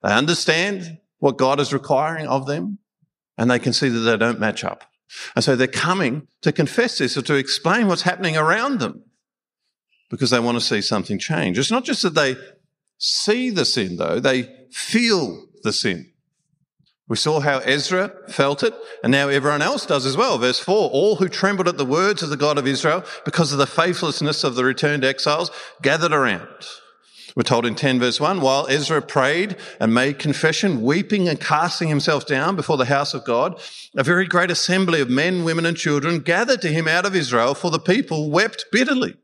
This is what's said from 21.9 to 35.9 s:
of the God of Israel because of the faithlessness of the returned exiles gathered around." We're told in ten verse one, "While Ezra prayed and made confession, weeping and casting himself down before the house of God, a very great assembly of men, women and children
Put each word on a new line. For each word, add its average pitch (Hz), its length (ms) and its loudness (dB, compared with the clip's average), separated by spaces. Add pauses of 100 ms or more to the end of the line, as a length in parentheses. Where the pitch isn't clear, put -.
of 160 80 -4
the 147 80 -4
God 147 200 2
of 131 100 0
Israel 156 380 0 (180)
because 151 300 0
of 139 60 -2
the 135 80 4
faithlessness 160 760 0
of 131 120 0
the 127 100 2
returned 135 400 0
exiles 147 460 0 (300)
gathered 156 300 2
around." 120 360 0 (880)
We're 117 80 0
told 120 220 2
in 113 80 0
ten 131 260 0
verse 120 200 2
one, 170 220 0
"While 135 280 2
Ezra 147 320 0
prayed 165 560 0 (220)
and 113 140 2
made 135 260 2
confession, 156 640 0
weeping 180 440 0
and 151 140 -2
casting 160 480 0
himself 147 380 0
down 151 280 0
before 156 220 0
the 127 80 2
house 139 300 0
of 127 100 -10
God, 139 340 0 (360)
a 139 80 0
very 175 220 2
great 175 260 2
assembly 175 500 2
of 123 80 0
men, 170 340 2
women 165 220 0
and 165 100 0
children 156 440 0